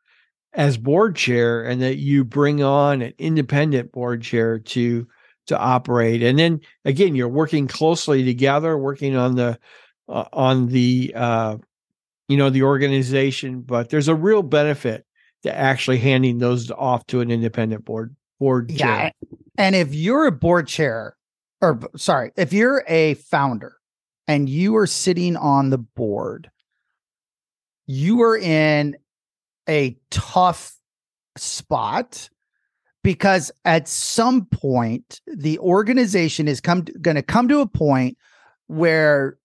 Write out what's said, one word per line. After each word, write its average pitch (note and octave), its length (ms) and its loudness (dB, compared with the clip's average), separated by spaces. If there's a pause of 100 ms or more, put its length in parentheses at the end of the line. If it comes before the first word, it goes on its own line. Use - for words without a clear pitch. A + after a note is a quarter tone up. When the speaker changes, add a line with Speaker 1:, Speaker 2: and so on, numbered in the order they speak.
(540)
Speaker 1:
as C#3+ 240 2
board D#3 380 2
chair A#2 480 0
and B2 180 -4
that C3 140 -2
you C#3+ 300 2
bring C#3+ 360 0
on C#3+ 400 2
an A#2+ 160 -8
independent D3 760 0
board B2 280 -6
chair A2+ 380 -2
to, A#2+ 480 -2 (400)
to - 100 -2
operate. A#2+ 640 0
And B2 160 2
then E3 220 2 (240)
again, D3+ 320 2
you're B2 140 -2
working D3 380 0
closely D3+ 580 0
together, C#3 520 0
working C#3 380 -4
on B2+ 200 2
the, A#2+ 220 -2 (520)
uh, - 240 -6
on C3 340 2
the, B2+ 480 0
uh, A2+ 420 -2 (720)
you C#3 80 0
know, C#3 140 4
the C3 140 2
organization, C3+ 960 0
but A#2+ 280 -4
there's D3+ 200 0
a D#3+ 60 4
real G3 280 2
benefit C#3+ 640 -2 (380)
to - 120 -6
actually C3 440 0
handing B2+ 400 2
those B2 320 0
off B2+ 360 -2
to B2 140 -2
an A#2+ 100 -4
independent A2 540 -4
board, A2+ 280 -10 (240)
board B2+ 320 0
Speaker 2:
Yeah. C#3+ 340 -2
Speaker 1:
chair. D#3+ 80 -6 (460)
Speaker 2:
And F#3+ 180 2
if D#3 180 0
you're A#3 340 0
a A#3 60 2
board E3 340 2
chair, A2+ 480 -4 (460)
or D#3+ 140 2
b-, A2+ 200 -12
sorry, C#3 400 -2
if D#3 160 -2
you're A#3+ 380 2
a D#3 240 2
founder C#3 640 -4 (500)
and C#3+ 220 0
you F#3 260 0
are G#3 120 4
sitting F3 500 -2
on C#3 320 2
the C3 80 2
board, A2 760 -6 (1400)
you D#3+ 340 2
are A3+ 160 4
in D#3 580 2 (720)
a C#3+ 300 -2 (140)
tough - 640 -2 (600)
spot, - 920 -6 (760)
because F#3+ 480 2 (140)
at E3 220 2
some A#3 580 0
point B2 840 -2
the D#3 320 -4
organization F#3+ 880 2
is C#3 140 -2
come, F3 240 0 (160)
gonna D3+ 200 0
come A#3+ 280 2
to D4 100 4
a C4+ 80 0
point C3+ 500 0 (500)
where D#3 760 2